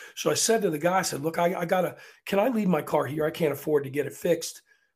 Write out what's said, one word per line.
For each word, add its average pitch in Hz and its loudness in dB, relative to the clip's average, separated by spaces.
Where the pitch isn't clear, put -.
So - -2
I 147 2
said 226 2
to 190 2
the 151 -2
guy, 175 2
I 180 2
said, 139 -4
"Look, 160 -4
I, 175 2
I 175 -4
gotta, 175 0
can 196 0
I 220 4
leave 214 0
my 156 4
car 147 0
here? 151 -2
I 160 0
can't 160 0
afford 143 0
to 135 -10
get 135 -2
it - -10
fixed, - -2